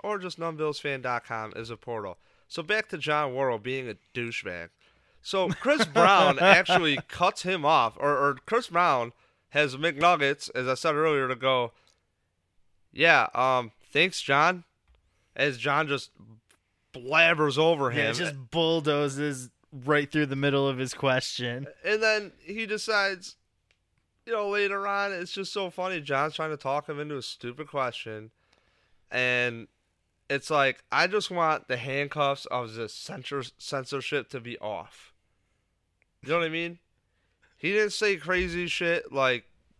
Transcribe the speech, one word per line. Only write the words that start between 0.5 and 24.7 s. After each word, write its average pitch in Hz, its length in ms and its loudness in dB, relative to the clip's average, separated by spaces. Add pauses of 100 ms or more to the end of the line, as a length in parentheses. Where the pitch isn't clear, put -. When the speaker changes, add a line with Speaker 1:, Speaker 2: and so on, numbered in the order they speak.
Speaker 1:
bills 151 220 -4
fan 139 220 -6
dot 123 240 -4
com 110 300 -8
is 113 140 -10
a 117 80 -10
portal. 104 400 -8 (300)
So - 160 -10
back 214 260 -2
to 185 80 -8
John 147 360 0
Worrell 127 240 0
being 127 320 -6
a 104 60 -8 (180)
douchebag. 95 560 -8 (520)
So 190 280 0
Chris 247 360 2
Speaker 2:
<laughs> 151 80 -14
Speaker 1:
Brown 180 460 8
actually 175 680 6
cuts - 360 0
him 180 220 -2
off, 135 340 4
or, 143 180 2
or 139 280 2
Chris 240 220 -2
Brown 147 460 2 (360)
has 143 280 0
McNuggets, 147 760 2
as 127 140 -2
I 131 80 2
said 151 200 0
earlier, 147 320 2
to 127 80 -2
go, 123 360 0 (1200)
"Yeah, 147 420 6
um, 127 380 2 (200)
thanks, 170 300 0
John," 165 420 2 (720)
as 135 220 -2
John 143 300 0
just 139 240 -4 (840)
blabbers 151 640 2
over 151 340 4
Speaker 2:
Yeah, 139 180 0
Speaker 1:
him. 117 60 -2
Speaker 2:
just 160 200 -4 (160)
bulldozes 147 960 0 (220)
right 143 400 0
through 151 160 2
the 135 80 -4
middle 139 320 2
of 131 100 -2
his 127 160 -6
question. 127 760 -2 (160)
Speaker 1:
And 214 200 0
then 214 360 0
he 208 260 -8
decides, 202 720 -2 (880)
you 233 80 -6
know, 208 140 -2
later 202 400 0